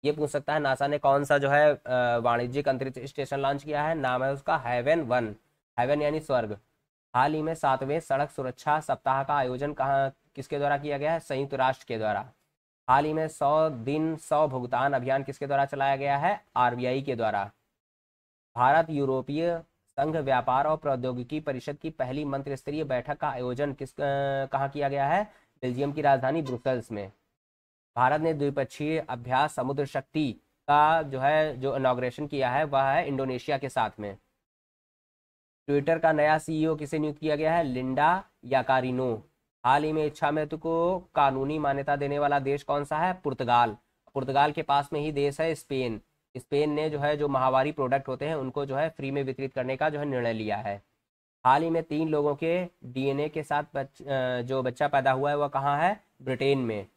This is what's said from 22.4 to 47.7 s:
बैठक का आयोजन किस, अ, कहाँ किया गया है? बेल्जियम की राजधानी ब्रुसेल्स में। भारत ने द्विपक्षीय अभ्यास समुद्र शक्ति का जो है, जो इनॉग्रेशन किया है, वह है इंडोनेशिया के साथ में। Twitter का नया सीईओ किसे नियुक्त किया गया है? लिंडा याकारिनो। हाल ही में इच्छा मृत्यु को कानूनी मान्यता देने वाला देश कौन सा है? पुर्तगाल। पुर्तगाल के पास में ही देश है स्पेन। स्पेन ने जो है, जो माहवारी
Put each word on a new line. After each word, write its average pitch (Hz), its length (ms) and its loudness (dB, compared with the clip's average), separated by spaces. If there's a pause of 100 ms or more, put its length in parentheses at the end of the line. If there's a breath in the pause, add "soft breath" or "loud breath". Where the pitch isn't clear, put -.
बैठक 135 340 -4
का 151 120 -4
आयोजन 127 440 -4
किस, 135 180 -10
अ, 139 540 -2
कहाँ 135 240 -2
किया 143 200 -2
गया 139 180 0
है? 180 160 2 (380 soft breath)
बेल्जियम 131 300 -2
की 156 100 -4
राजधानी 139 400 4
ब्रुसेल्स 127 500 -4
में। 104 200 -8 (840)
भारत 131 260 4
ने 160 120 2
द्विपक्षीय 147 760 -2
अभ्यास 127 440 0
समुद्र 139 320 -2
शक्ति 139 480 -4 (340)
का 151 340 6
जो 135 180 -6
है, 151 380 2
जो 127 180 -2
इनॉग्रेशन 127 520 0
किया 135 220 0
है, 143 140 2
वह 139 200 2
है 143 240 2
इंडोनेशिया 135 500 -2
के 131 120 -4
साथ 113 200 0 (100)
में। 101 180 -8 (1500)
Twitter 143 320 2
का 160 100 4
नया 151 260 4
सीईओ 156 380 0
किसे 151 240 -4
नियुक्त 151 200 -4
किया 151 160 0
गया 156 200 0
है? 170 80 2
लिंडा 139 600 2 (220)
याकारिनो। 127 760 0 (420)
हाल 139 180 4
ही 156 80 0
में 156 140 0
इच्छा 147 260 -2
मृत्यु 151 280 -4
को 165 400 0 (160)
कानूनी 139 440 2
मान्यता 139 360 0
देने 143 240 -2
वाला 143 200 2
देश 139 240 -2
कौन 147 220 -2
सा 151 120 -4
है? 180 160 0
पुर्तगाल। 120 640 2 (360)
पुर्तगाल 139 380 2
के 160 100 -6
पास 143 320 0
में 151 60 -2
ही 151 120 -4
देश 139 300 0
है 160 140 0
स्पेन। 127 460 -4 (360)
स्पेन 143 340 0
ने 151 180 0
जो 147 100 -4
है, 147 180 0
जो 147 100 0
माहवारी 131 440 2